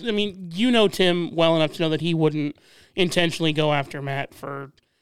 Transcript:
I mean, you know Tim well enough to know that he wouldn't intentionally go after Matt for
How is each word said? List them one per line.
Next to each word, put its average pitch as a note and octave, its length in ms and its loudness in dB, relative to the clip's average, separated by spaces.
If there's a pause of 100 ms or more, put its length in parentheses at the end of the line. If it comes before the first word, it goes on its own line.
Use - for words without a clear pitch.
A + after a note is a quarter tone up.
I A3+ 40 -2
mean, F#3+ 420 -4
you A#3 180 2
know A3 160 6
Tim F3 480 0
well E3 220 4
enough D#3 160 0
to - 80 -6
know D#3+ 80 0
that D#3 100 -2
he E3 140 -2
wouldn't D3+ 420 0 (400)
intentionally E3+ 560 0
go D3+ 220 2
after C#3+ 280 -4
Matt C#3 320 -6
for C#3 380 -12 (300)